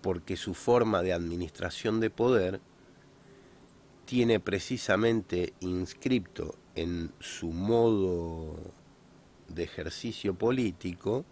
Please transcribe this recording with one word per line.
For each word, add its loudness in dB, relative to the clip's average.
porque -4
su -6
forma 4
de 0
administración -4
de 2
poder 2
tiene 4
precisamente 0
inscripto -2
en -2
su -6
modo 0
de -6
ejercicio -4
político -2